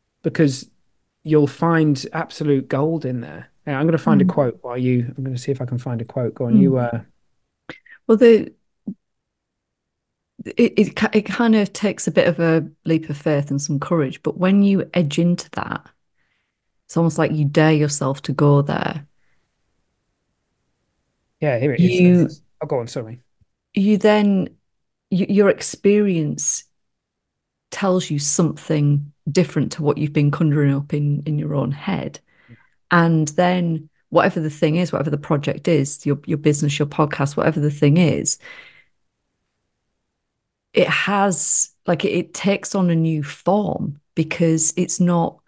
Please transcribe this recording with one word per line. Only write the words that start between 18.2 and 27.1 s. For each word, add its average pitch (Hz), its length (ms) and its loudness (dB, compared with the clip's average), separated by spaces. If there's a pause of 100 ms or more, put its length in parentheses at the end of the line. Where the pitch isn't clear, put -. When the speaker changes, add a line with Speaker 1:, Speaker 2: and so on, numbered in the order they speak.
Speaker 2:
to 143 100 -6
go 143 300 4
there. 147 440 -4 (2250)
Speaker 1:
Yeah, 139 180 0
here 135 140 0
it 120 80 -2
is. 180 200 4
Speaker 2:
You 180 280 4 (340)
Speaker 1:
Oh, 151 40 -8
go 143 140 -4
on, 113 80 -8
sorry. 117 320 -10 (540)
Speaker 2:
you 208 220 2
then, 202 520 2 (640)
y-, 185 180 0
your 202 200 4
experience 175 1160 0 (1080)